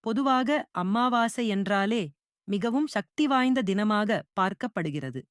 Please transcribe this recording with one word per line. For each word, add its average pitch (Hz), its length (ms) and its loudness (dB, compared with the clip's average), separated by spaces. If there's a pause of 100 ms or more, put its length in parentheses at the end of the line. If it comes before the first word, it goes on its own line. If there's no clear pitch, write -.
பொதுவாக 254 440 2 (240)
அமாவாசை 233 760 0
என்றாலே 202 540 0 (460)
மிகவும் 233 400 0
சக்தி - 380 -2
வாய்ந்த 262 360 2
தினமாக 208 580 0 (140)
பார்க்கப்படுகிறது. 156 880 -4 (100)